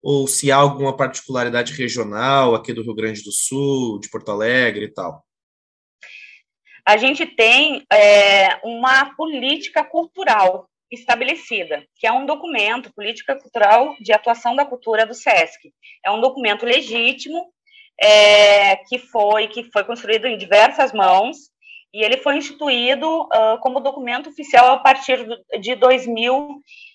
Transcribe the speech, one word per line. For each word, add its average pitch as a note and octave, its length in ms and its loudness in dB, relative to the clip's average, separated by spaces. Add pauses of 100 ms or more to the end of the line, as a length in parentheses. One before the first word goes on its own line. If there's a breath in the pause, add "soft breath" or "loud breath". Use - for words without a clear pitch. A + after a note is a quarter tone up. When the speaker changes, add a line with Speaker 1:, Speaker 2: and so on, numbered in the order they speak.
Speaker 1:
ou C#3 220 0
se C#3 240 0
há C3+ 40 4
alguma C3+ 380 2
particularidade A#2+ 760 -4
regional A#2+ 800 0
aqui A2+ 200 -6
do A2+ 80 -10
Rio A2+ 120 -10
Grande A2 300 -8
do G#2 80 -14
Sul, C3 680 -4
de - 120 -16
Porto A2 200 -12
Alegre A2 540 -2
e G#2 80 -14
tal. F2 320 -12 (1600 loud breath)
Speaker 2:
A G#3+ 140 6
gente C4+ 260 -2
tem, B3+ 640 2
é, G3+ 720 4
uma B3+ 520 -2
política D4+ 680 -4
cultural A3 840 -2 (240)
estabelecida, A#3 920 -6 (140)
que A#3 100 -6
é A#3 60 0
um C4+ 140 -2
documento, C4+ 680 -4
Política A3 420 -8
Cultural A#3+ 640 2
de G#3+ 140 -2
Atuação A#3 420 -2
da C#4+ 120 0
Cultura A3+ 400 -2
do G#3+ 80 -16
sesc. - 580 -2 (320 soft breath)
É F#3+ 60 -2
um A3 100 -4
documento B3 460 -2
legítimo, B3+ 840 -4 (480 soft breath)
é, G#3 800 6
que - 220 -6
foi, G#3+ 500 0
que A#3 240 -12
foi G3+ 120 -2
construído A3 420 -4
em A#3 100 -4
diversas G#3+ 560 2
mãos, G3 460 2 (560 soft breath)
e G#3+ 100 -4
ele A#3+ 140 0
foi C#4+ 180 -2
instituído, C#4+ 960 -4
ah, A3 300 2
como C4 180 -4
documento C4 480 -8
oficial B3+ 420 4
a C4+ 100 2
partir C4 440 0
do, A3+ 140 -12 (200)
de A3 160 -6
dois B3+ 320 2
mil B3+ 540 -4 (340 soft breath)